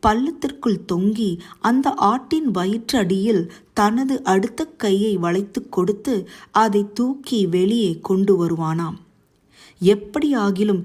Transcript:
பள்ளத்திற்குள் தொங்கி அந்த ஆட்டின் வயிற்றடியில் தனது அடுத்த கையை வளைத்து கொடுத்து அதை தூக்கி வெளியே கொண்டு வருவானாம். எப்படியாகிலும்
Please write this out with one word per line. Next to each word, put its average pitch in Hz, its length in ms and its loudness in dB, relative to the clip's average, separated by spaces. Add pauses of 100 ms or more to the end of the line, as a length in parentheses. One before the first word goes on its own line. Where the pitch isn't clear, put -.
பள்ளத்திற்குள் 240 920 0
தொங்கி 190 460 0 (200)
அந்த 262 360 0
ஆட்டின் 262 560 0
வயிற்றடியில் 196 960 0 (240)
தனது 247 520 0
அடுத்த 196 400 0
கையை 202 520 0
வளைத்து 175 520 -2
கொடுத்து 202 600 -2 (220)
அதை 208 420 2
தூக்கி 247 540 -2
வெளியே 185 560 0
கொண்டு 190 440 2
வருவானாம். 160 520 -4 (840)
எப்படியாகிலும் 202 1040 2